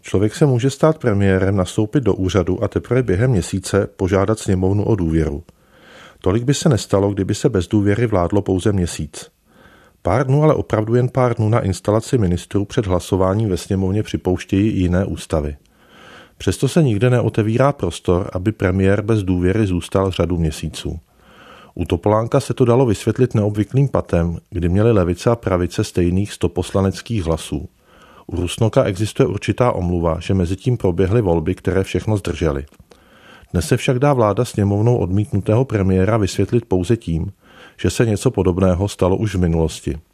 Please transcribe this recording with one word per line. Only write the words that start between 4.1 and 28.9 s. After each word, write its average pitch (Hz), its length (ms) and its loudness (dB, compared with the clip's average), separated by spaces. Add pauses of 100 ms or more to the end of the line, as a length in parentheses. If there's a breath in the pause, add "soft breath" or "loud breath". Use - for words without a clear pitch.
sněmovnu 98 440 0
o 113 120 2
důvěru. 80 480 -2 (800 loud breath)
Tolik 104 220 0
by 135 100 0
se - 160 0
nestalo, 101 440 2
kdyby 98 220 -2
se - 140 0
bez 98 180 0
důvěry 104 400 2
vládlo 101 340 0
pouze 95 300 0
měsíc. 85 600 -6 (680 soft breath)
Pár 117 260 0
dnů, 143 160 2
ale 156 100 4
opravdu 110 420 0
jen 123 140 2
pár 123 260 0
dnů 107 140 0
na 117 100 2
instalaci 104 580 0
ministrů 98 480 0
před 113 200 -4
hlasováním 95 640 0
ve 90 80 0
sněmovně 95 460 -2
připouštějí 98 760 0
jiné 90 260 2
ústavy. 76 500 -4 (840 loud breath)
Přesto - 300 -2
se 165 160 2
nikde 117 260 2
neotevírá 117 640 0
prostor, 90 600 -2
aby 92 180 -2
premiér 95 500 0
bez 107 220 0
důvěry 92 440 0
zůstal 95 440 0
řadu 87 260 -2
měsíců. 80 600 -4 (760 loud breath)
U 87 100 -4
Topolánka 107 540 0
se 127 140 -4
to 127 120 2
dalo 120 200 4
vysvětlit - 500 0
neobvyklým 107 520 0
patem, 85 500 -2 (120)
kdy 90 200 -4
měly 104 220 2
levice 90 380 0
a 117 60 2
pravice 90 480 -2
stejných 90 500 -2
sto - 160 -4
poslaneckých 95 760 -4
hlasů. 80 460 -4 (580 loud breath)
U - 80 -10
Rusnoka 92 480 0
existuje 104 440 0